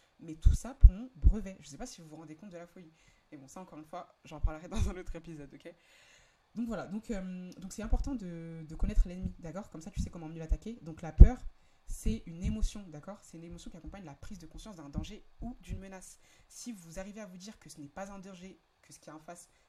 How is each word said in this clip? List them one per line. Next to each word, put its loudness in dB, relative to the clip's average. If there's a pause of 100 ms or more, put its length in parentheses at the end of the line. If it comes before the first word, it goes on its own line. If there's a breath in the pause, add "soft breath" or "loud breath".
(200 loud breath)
Mais -14
tout 10
ça -2
pour 12
mon -6
brevet. 4
Je -20
sais -16
pas -10
si -14
vous -20
vous -18
rendez -16
compte -18
de -14
la -14
folie. -20 (380 loud breath)
Mais -16
bon, -20
ça, -18
encore -18
une -16
fois, -16
j'en -14
parlerai -2
<laughs> -18
dans 0
un -8
autre -10
épisode, -14
ok ? -20 (840 loud breath)
Donc -4
voilà, -6
donc, -8
euh, -8
donc -12
c'est -8
important 2
de, -10
de -12
connaître 4
l'ennemi, -8
d'accord ? -10
Comme -14
ça, -16
tu -6
sais -2
comment -12
mieux -10
l'attaquer. -4
Donc -12
la -8
peur, 12 (480)
c'est -4
une -10
émotion, -2
d'accord ? -14
C'est -20
une -16
émotion -14
qui -14
accompagne -14
la -16
prise -12
de -16
conscience -16
d'un -16
danger -8 (180)
ou -8
d'une -8
menace. -16 (300 loud breath)
Si -14
vous -16
arrivez -12
à -14
vous -18
dire -18
que -20
ce -18
n'est -16
pas -12
un -14
danger, -18 (220)
que -20
ce -20
qui -20
est -16
en -18
face, -18 (200 loud breath)